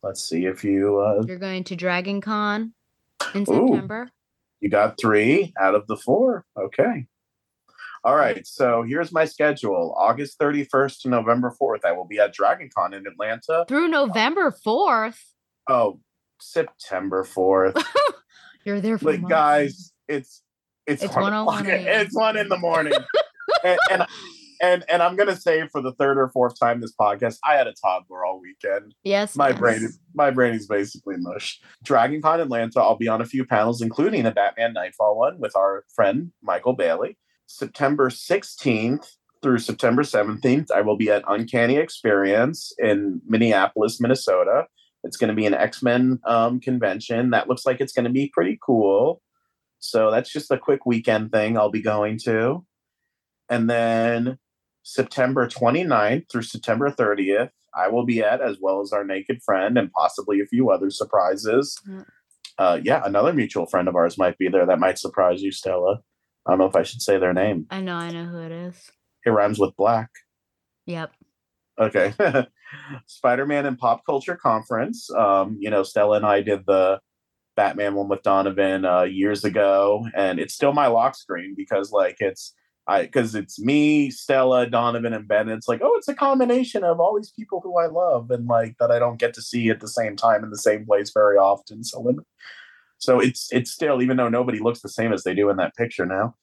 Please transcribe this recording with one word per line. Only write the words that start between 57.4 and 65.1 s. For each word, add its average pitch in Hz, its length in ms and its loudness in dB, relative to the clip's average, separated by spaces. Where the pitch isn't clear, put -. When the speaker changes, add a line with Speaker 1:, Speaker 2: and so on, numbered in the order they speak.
Speaker 1:
I 92 140 0
will 120 160 0
be 113 180 0
at, 117 180 0
as 110 180 -4
well 95 220 -2
as 101 120 -6
our 101 100 -2
naked 98 400 -6
friend 104 340 0
and 98 140 0
possibly 98 480 0
a 101 60 0
few 127 260 0
other 98 180 0
surprises. 107 880 -2
Speaker 2:
Mm. 190 180 -16
Speaker 1:
Uh, 87 260 2
yeah, 127 220 0
another 101 280 2
mutual 104 320 -2
friend 90 220 0
of 90 80 -2
ours 85 220 2
might 90 200 0
be 92 100 0
there. 90 180 4
That 90 140 4
might 92 180 2
surprise 92 440 0